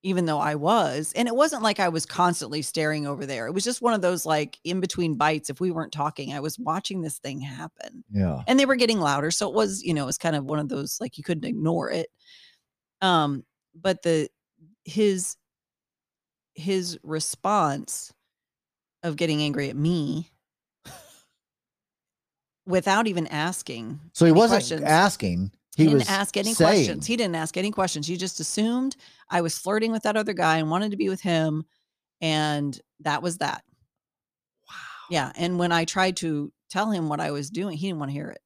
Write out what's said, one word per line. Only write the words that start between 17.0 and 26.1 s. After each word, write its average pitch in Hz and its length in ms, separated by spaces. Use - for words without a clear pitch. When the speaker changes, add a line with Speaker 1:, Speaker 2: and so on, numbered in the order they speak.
Speaker 1:
response 156 1120
of 160 120
getting 156 260
angry 147 280
at 135 60
me 156 520
without 190 400
even 175 220
asking 147 720
Speaker 2:
So - 120
he 170 60
Speaker 1:
any 160 80
Speaker 2:
wasn't 226 220
Speaker 1:
questions. 156 220
Speaker 2:
asking. 143 680
He 151 80
Speaker 1:
He 160 40
didn't 143 120
Speaker 2:
was 123 80
Speaker 1:
ask 196 280